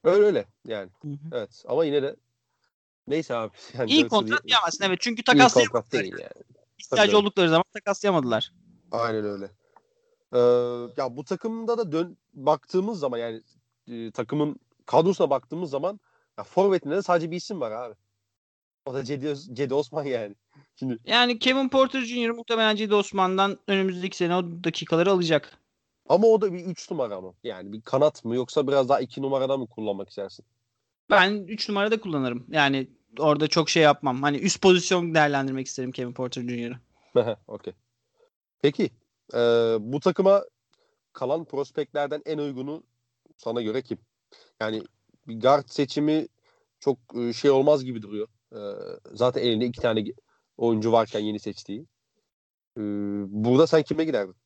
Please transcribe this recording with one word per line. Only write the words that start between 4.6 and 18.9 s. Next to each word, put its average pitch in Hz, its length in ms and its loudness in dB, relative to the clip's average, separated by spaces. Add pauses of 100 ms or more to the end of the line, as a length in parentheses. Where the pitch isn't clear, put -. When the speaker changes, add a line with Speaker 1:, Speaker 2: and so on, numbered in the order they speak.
Speaker 2:
evet. 185 180 -2
Çünkü 233 200 -4
Speaker 1:
İyi - 40 -12
kontrat 151 280 6
Speaker 2:
takaslayamadılar 117 380 0
Speaker 1:
değil 98 220 -4
Speaker 2:
yani. - 80 -14
Speaker 1:
yani. - 220 -20 (340)
Speaker 2:
İhtiyacı 208 340 2
Speaker 1:
Tabii. 214 40 2
Speaker 2:
oldukları 202 340 4
zaman 160 240 4
takaslayamadılar. 170 760 -2 (400)
Speaker 1:
Aynen 110 340 -2
öyle. 98 260 -8 (840)
Ee, 123 60 2 (580)
ya 131 200 -6
bu 151 60 -12
takımda 226 540 -4
da 196 140 -4
dön-, 170 260 -4 (160)
baktığımız 180 680 -2
zaman 127 180 -4
yani, 117 240 -6 (500)
e, 113 200 -10
takımın 147 480 -4 (260)
kadrosuna 165 440 4
baktığımız 151 400 -4
zaman 165 300 -6 (380)
ya 104 60 -12
forvetinde 180 520 0
de 202 60 0
sadece 170 300 0
bir 180 60 -8
isim 175 240 -10
var 113 100 -6
abi. 113 240 -12 (880)
O 131 80 -10